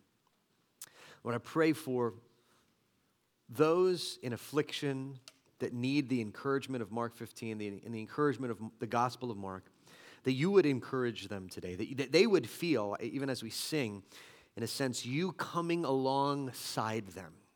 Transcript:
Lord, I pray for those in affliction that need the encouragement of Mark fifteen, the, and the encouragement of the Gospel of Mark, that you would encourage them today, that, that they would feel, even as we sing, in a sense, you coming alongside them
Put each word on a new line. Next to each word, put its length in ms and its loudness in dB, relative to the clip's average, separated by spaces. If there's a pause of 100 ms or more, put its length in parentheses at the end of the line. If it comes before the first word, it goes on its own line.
(1200)
Lord, 140 -2
I 20 -4
pray 340 4
for 420 -2 (1300)
those 720 2
in 120 -6
affliction 880 -4 (400)
that 120 -4
need 360 0
the 120 2
encouragement 640 -4
of 80 -8
Mark 240 -2
fifteen, 440 -8
the, 100 -4 (160)
and 100 -8
the 60 -4
encouragement 500 0
of 80 -6 (220)
the 80 -4
Gospel 420 0
of 60 -6
Mark, 280 -8 (600)
that 80 2
you 180 2
would 160 8
encourage 640 0
them 200 -8
today, 280 -8
that, 220 -6
that 140 -4
they 140 10
would 220 6
feel, 520 0
even 300 -4
as 140 -4
we 60 -8
sing, 520 -2 (540)
in 60 -6
a 40 0
sense, 400 -2
you 260 0
coming 520 -2
alongside 1200 0
them 240 -14 (240)